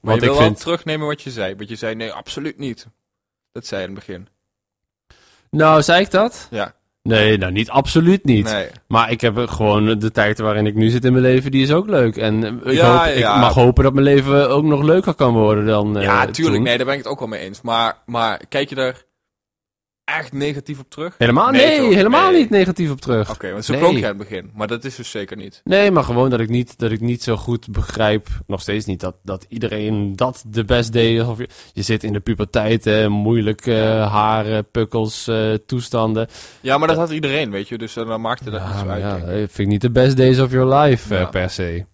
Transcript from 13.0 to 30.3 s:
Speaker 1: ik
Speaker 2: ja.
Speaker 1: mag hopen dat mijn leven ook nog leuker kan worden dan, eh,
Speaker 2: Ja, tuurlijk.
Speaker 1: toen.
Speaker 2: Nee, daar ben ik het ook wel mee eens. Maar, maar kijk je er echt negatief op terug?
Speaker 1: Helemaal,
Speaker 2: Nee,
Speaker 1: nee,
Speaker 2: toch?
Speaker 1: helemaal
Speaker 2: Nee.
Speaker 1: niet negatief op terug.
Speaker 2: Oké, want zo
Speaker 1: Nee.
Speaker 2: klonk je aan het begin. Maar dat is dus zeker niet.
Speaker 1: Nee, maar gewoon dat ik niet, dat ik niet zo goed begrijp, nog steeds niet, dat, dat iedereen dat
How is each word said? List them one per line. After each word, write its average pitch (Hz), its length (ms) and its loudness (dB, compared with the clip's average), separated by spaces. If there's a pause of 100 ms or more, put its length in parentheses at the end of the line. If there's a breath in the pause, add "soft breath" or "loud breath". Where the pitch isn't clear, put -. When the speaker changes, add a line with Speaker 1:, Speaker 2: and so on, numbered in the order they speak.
Speaker 1:
ik 131 60 0
Speaker 2:
ja. 104 220 2
Speaker 1:
mag - 140 4
hopen 123 300 6
dat 135 80 4
mijn 139 140 2
leven 139 440 4
ook 143 140 2
nog 147 180 2
leuker 180 320 2
kan 127 180 2
worden 107 340 2
dan, 104 300 0
eh, 101 60 -2
Speaker 2:
Ja, 110 240 2
tuurlijk. 156 300 0
Speaker 1:
toen. 117 80 0
Speaker 2:
Nee, 120 120 0
daar 127 100 -2
ben 139 80 -2
ik 139 80 -8
het 113 100 -10
ook 139 60 -8
wel 117 100 -8
mee 104 120 -10
eens. 95 220 -14
Maar, 117 440 -2
maar 117 420 -2
kijk 139 200 -4
je 131 80 -10
er 127 280 -6 (1000)
echt 143 280 -8
negatief 143 480 -8
op - 100 -20
terug? 165 280 -12
Speaker 1:
Helemaal, 139 320 4
Speaker 2:
Nee, 262 160 6
Speaker 1:
nee, 311 200 4
Speaker 2:
toch? 220 80 6
Speaker 1:
helemaal 254 360 4
Speaker 2:
Nee. 349 100 6
Speaker 1:
niet 233 100 0
negatief 180 400 0
op 135 100 -6
terug. 110 300 -2
Speaker 2:
Oké, 95 220 -10
want 107 120 -8
zo - 80 -4
Speaker 1:
Nee. 135 80 -2
Speaker 2:
klonk 165 160 4
je 113 60 0
aan 120 60 -2 (100)
het 101 100 -14
begin. 98 260 -12
Maar 107 120 -4
dat 117 180 -6
is 131 120 -12
dus 120 140 -14
zeker 101 260 -10
niet. 101 280 -18
Speaker 1:
Nee, 202 260 4
maar 160 140 2
gewoon 123 260 2
dat 120 100 0
ik 113 80 -2
niet, 120 300 -2
dat 113 120 -2
ik 110 100 -4
niet 120 220 -4
zo 113 140 -2
goed 120 360 -6
begrijp, 107 560 -2 (180)
nog 98 140 -6
steeds 104 260 -6
niet, 92 140 -6
dat, 92 220 -10
dat 95 260 -10
iedereen 107 680 -4
dat 123 300 -4